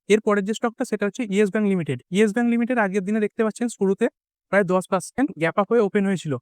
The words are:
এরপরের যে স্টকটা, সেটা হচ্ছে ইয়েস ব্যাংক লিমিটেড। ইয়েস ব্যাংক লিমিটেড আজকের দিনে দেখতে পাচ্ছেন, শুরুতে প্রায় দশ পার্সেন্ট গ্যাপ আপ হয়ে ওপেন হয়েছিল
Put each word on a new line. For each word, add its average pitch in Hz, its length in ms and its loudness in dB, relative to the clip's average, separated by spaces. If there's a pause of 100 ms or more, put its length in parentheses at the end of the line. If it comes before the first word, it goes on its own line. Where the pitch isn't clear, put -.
এরপরের 208 360 4
যে 214 100 -2
স্টকটা, 233 300 -4
সেটা 208 220 -4
হচ্ছে 202 180 -6
ইয়েস 202 260 2
ব্যাংক 214 180 0
লিমিটেড। 151 300 -2 (120)
ইয়েস 202 220 2
ব্যাংক 240 180 0
লিমিটেড 233 280 0
আজকের 196 260 0
দিনে 214 160 -2
দেখতে 208 240 -2
পাচ্ছেন, 226 240 -2
শুরুতে 202 400 0 (400)
প্রায় 202 160 2
দশ 180 260 0
পার্সেন্ট 226 380 -2 (100)
গ্যাপ 165 200 0
আপ 202 120 2
হয়ে 233 100 4
ওপেন 202 260 0
হয়েছিল 160 360 -2